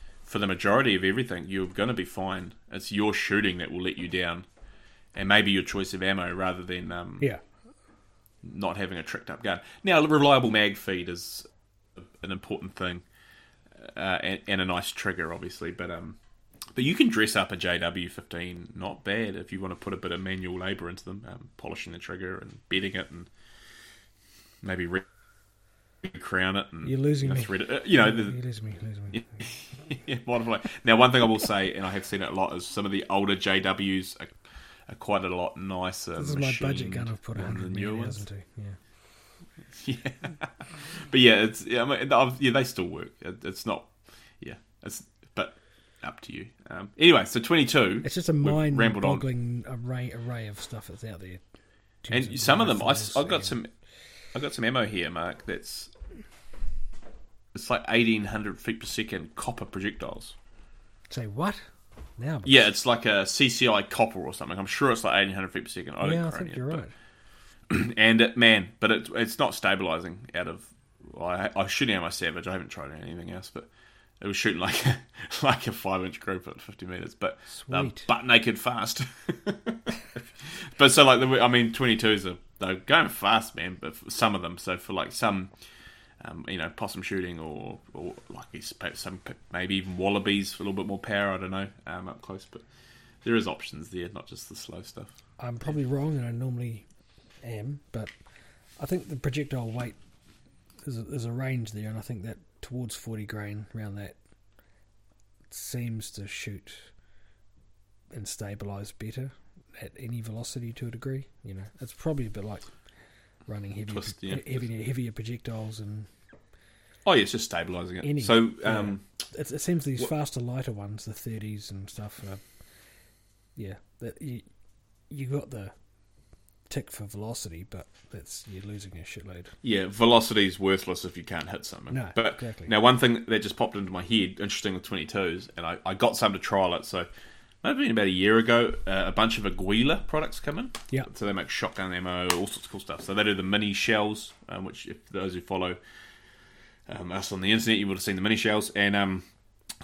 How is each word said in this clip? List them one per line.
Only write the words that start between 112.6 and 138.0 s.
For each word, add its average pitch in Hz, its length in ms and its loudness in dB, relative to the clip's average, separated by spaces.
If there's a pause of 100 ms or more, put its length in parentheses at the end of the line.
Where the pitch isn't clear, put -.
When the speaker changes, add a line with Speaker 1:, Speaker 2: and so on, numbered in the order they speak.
Speaker 2:
running 101 240 -8
heavier 104 240 -8
Speaker 1:
Twist, 104 260 -8
Speaker 2:
pro-, 95 100 -8
Speaker 1:
yeah. 95 60 -2 (100)
Speaker 2:
heavier, 117 360 -6
heavier 120 300 -4
projectiles 110 680 -8
and 104 260 -10 (1000)
Speaker 1:
Oh 190 80 8
yeah, 113 80 10
it's - 100 0
just - 180 -2
stabilising 90 480 -4
it. - 60 -6
Speaker 2:
any, 143 160 0
Speaker 1:
So, 113 300 6 (100)
Speaker 2:
yeah. 107 180 2
Speaker 1:
um, 101 220 -4 (380)
Speaker 2:
it's, 147 140 -8
it 147 80 -6
seems 170 260 0
these 127 160 -2
Speaker 1:
what - 80 -4
Speaker 2:
faster, 151 300 -2
lighter 123 320 -4
ones, 101 340 -10
the 110 80 -10
thirties 107 560 -10
and 98 180 -10
stuff, - 320 -12 (100)
are, 98 80 -10 (1200)
yeah, 98 180 -10 (260)
that - 200 -12
you, 127 220 -10 (640)
you 139 180 -8
got 139 240 -4
the 101 200 -10 (1000)
tick - 220 -8
for - 140 -12
velocity, 104 640 -10
but 92 180 -16 (260)
that's, - 400 -16
you're 95 120 -12
losing 98 340 -12
a 82 40 -14
shitload. 90 440 -14 (160)
Speaker 1:
Yeah, 98 260 2
velocity 110 580 8
is 90 140 -4
worthless 95 460 2
if 87 100 -10
you 87 80 -10
can't 80 240 -6
hit 95 160 -10
something. - 300 -10
Speaker 2:
No, 120 200 -4
Speaker 1:
But 113 200 2
Speaker 2:
exactly. 113 340 -12
Speaker 1:
now, 107 120 6
one 123 180 8
thing 120 300 4
that 110 100 4
just 107 180 -4
popped 104 200 0
into 98 140 -4
my 92 120 -6
head, 95 380 0
interesting 98 340 -4
with 90 80 -8
twenty-twos, 92 760 -4
and 85 80 -8
I, 85 220 -6
I 95 80 -2
got 113 240 2
some 101 160 4
to 92 40 -6
trial 92 360 2
it, - 100 -4
so 90 220 -4 (560)
might - 80 0
have 285 80 -2
been 277 120 0
about 107 160 4